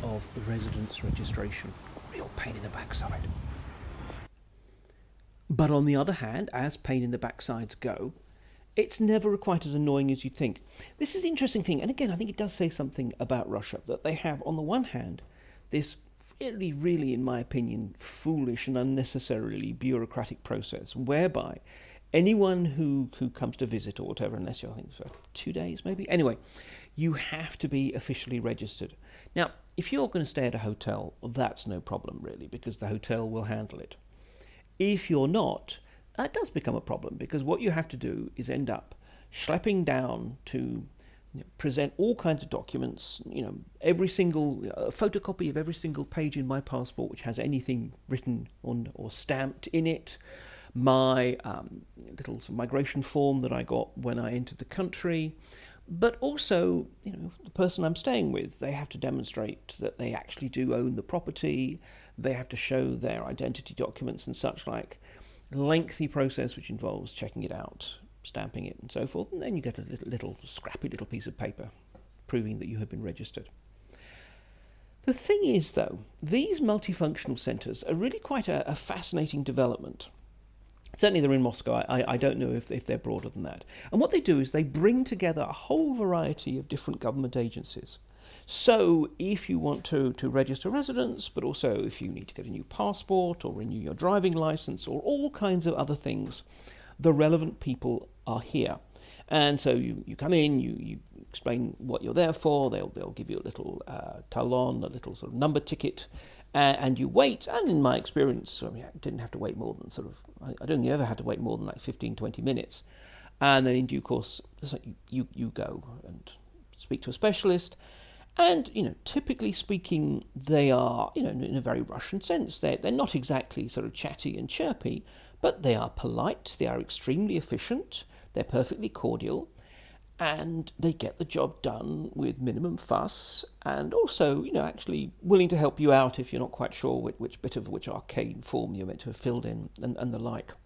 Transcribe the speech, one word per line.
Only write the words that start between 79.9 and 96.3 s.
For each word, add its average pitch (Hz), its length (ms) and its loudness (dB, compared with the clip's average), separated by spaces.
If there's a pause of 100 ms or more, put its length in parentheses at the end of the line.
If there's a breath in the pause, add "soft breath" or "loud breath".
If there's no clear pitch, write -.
Certainly 196 240 6
they're 139 140 6
in 135 80 6
Moscow. 120 480 2
I, 127 100 2
I, - 140 2
I 123 40 2
don't 131 200 4
know 123 140 0
if, 120 200 -4
if 120 140 -4
they're 120 120 0
broader 110 300 -4
than - 160 -10
that. - 220 -10 (260 loud breath)
And 214 80 4
what 285 120 6
they 359 100 4
do 160 180 6
is 131 140 0
they 156 100 4
bring 170 400 6
together 180 380 0
a - 100 -2
whole 294 440 2
variety 170 640 0
of 139 120 -8
different - 320 -4
government 135 340 -2
agencies. - 640 -4 (460 loud breath)
So, 175 720 6
if 190 320 -2
you 175 100 2
want 147 260 0
to, 135 280 2
to 131 160 -2
register 135 400 2
residence, 254 600 -2
but - 140 -6
also 107 420 0
if - 160 -6
you - 80 -6
need - 180 -10
to - 60 -16
get - 120 -10
a 120 40 -10
new - 160 -8
passport 185 800 0
or - 80 -4
renew 113 260 -4
your - 140 -4
driving 185 400 4
license 160 540 0
or 147 140 -2
all 285 280 2
kinds 185 380 2
of 170 80 4
other 143 200 0
things, 107 480 -4 (560 loud breath)